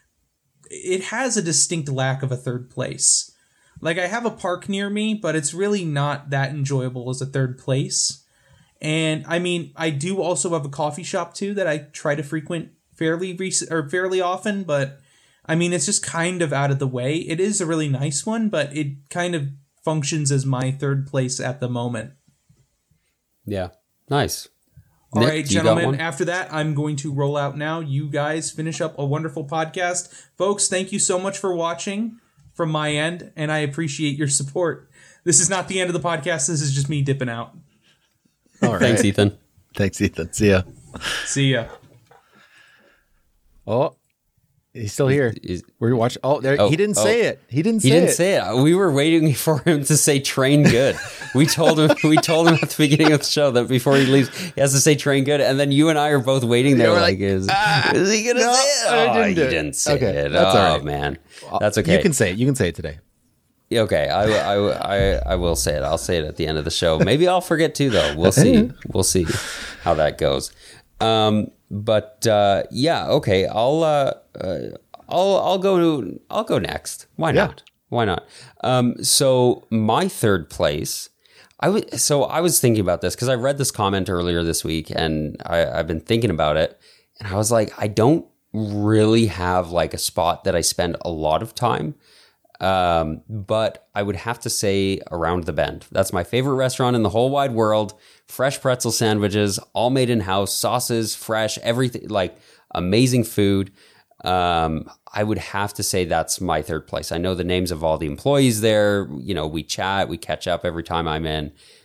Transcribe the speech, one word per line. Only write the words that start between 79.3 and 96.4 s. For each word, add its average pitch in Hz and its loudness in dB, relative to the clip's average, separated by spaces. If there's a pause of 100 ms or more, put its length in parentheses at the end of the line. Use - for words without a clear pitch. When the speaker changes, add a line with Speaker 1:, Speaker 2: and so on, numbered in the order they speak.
Speaker 2:
my 113 2
third 98 0
place, - -2 (500)
I - 0
w-, 185 0
so 139 2
I 156 -2
was 175 2
thinking 113 4
about 90 0
this 90 -2
'cause 120 -2
I 131 2
read 135 0
this 135 -2
comment 98 2
earlier 87 0
this 82 -2
week, 80 -4
and 78 -2
I, 85 0 (140)
I've 82 -2
been 87 -4
thinking 113 0
about 78 0
it, 78 -2 (400)
and 101 -12
I - 0
was 104 0
like, 113 0
"I 107 -2
don't 120 2 (280)
really 107 4
have, 90 -2
like, 82 0
a - -8
spot 85 -2
that 92 0
I 82 2
spend 87 -2
a - -6
lot 78 0
of - -10
time." 147 -2 (640)
Um, 85 0
but 107 -4
I 104 -2
would 101 -2
have 117 -6
to - -6
say 98 0 (100)
Around 82 0
the 82 -6
Bend. 76 -4
That's - 0
my 90 0
favorite 131 -2